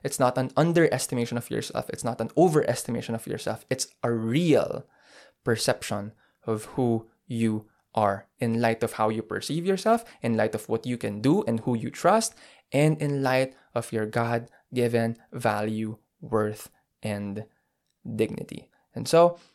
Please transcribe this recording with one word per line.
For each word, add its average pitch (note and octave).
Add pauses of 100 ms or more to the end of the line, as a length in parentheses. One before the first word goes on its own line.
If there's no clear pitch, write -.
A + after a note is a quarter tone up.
It's -
not B2+
an C3
underestimation C#3+
of -
yourself. A2+
It's -
not A#2
an A2+
overestimation B2
of A2+
yourself. -
It's - (160)
a A#2+
real A#2 (580)
perception G#2+ (340)
of A2 (140)
who A#2 (180)
you A2+ (260)
are G2 (120)
in A2+
light A2+
of A2+
how A2
you A2
perceive C#3
yourself, G#3+ (160)
in A#2
light A2
of -
what A2+
you B2
can G#2
do D3
and A2+
who B2
you A2+
trust, G#3+ (380)
and D3+
in C#3+
light C3 (220)
of A#2
your A2
God-given A#2 (160)
value, A2 (240)
worth, G#2+ (340)
and G2+ (720)
dignity. - (260)
And B2
so, F3 (160)